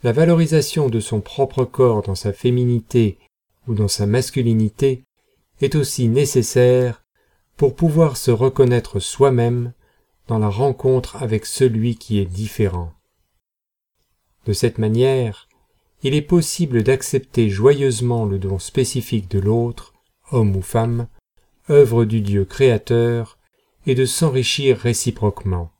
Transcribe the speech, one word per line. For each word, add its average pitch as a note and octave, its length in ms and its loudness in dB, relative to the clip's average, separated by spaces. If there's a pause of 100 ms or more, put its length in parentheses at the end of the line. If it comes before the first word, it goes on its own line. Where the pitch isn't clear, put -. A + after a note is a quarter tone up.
La A#2+ 80 0
valorisation D#3 760 2
de A2+ 100 -2
son G#2+ 220 -4
propre C3 420 -2
corps A#2+ 400 2
dans G2 100 -4
sa G2+ 200 -4
féminité A#2+ 840 0 (500)
ou A#2 60 -4
dans G#2 140 0
sa G2+ 180 -2
masculinité A#2+ 1000 0 (560)
est C#3+ 140 0
aussi C3 340 0
nécessaire B2 960 2 (540)
pour C#3 180 0
pouvoir D#3 420 2
se - 140 0
reconnaître B2 680 2
soi-même A#2+ 760 0 (540)
dans A2+ 120 -2
la G#2+ 100 0
rencontre B2+ 680 -2
avec A2 280 -4
celui A#2 500 0
qui G#2+ 240 -4
est G2 60 0
différent. F2+ 680 -6 (1500)
De G#2+ 80 -2
cette A2+ 240 -2
manière, A#2 720 0 (540)
il C3+ 120 -2
est D3 80 0
possible D3 640 0
d'accepter C3 680 0
joyeusement A#2+ 760 2
le G2 140 -2
don F#2+ 200 -4
spécifique A2+ 720 -4
de G2 80 0
l'autre, A#2 540 -2 (380)
homme G#2 240 0
ou F#2 60 -2
femme, A#2 460 -4 (640)
œuvre B2 340 6
du A2 160 0
Dieu G2+ 240 0
créateur, A#2 920 0 (480)
et C3+ 100 0
de C3 100 2
s'enrichir C3 720 0
réciproquement. G2+ 1040 -4